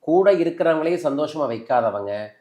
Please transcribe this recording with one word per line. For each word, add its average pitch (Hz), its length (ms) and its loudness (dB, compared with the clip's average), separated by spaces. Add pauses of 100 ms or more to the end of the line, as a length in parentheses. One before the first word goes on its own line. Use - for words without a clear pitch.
கூட 180 260 4
இருக்கிறவங்களே 165 640 0
சந்தோஷமா 151 480 -4
வைக்காதவங்க 113 640 -2 (280)